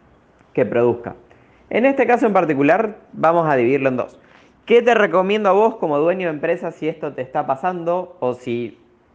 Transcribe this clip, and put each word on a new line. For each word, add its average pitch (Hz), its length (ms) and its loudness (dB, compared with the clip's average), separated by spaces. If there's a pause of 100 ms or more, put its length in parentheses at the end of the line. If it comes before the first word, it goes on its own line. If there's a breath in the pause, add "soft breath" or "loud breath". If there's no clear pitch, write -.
(520)
que 131 140 0
produzca. 117 500 -2 (540 soft breath)
En 226 160 0
este 277 200 2
caso 233 200 2
en 208 80 0
particular 170 640 2 (160)
vamos 160 360 2
a 143 60 2
dividirlo 131 320 2
en 127 80 0
dos. - 240 -8 (460 soft breath)
¿Qué 233 160 4
te 233 140 4
recomiendo 196 520 0
a 185 60 4
vos 226 240 2
como 151 200 -2
dueño 175 300 0
de 160 60 -4
empresa 160 400 -4
si 156 160 -6
esto 156 240 -8
te 139 80 -8
está 135 260 -6
pasando 180 720 -4
o 127 140 -2
si, 120 440 -8 (360)